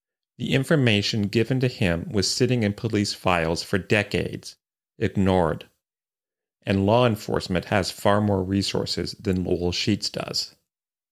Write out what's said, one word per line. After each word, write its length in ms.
The 160
information 720
given 380
to 80
him 420
was 180
sitting 340
in 100
police 400
files 500
for 140
decades, 800
ignored, 680
and 220
law 220
enforcement 580
has 240
far 300
more 240
resources 720
than 320
Lowell 260
Sheets 380
does. 440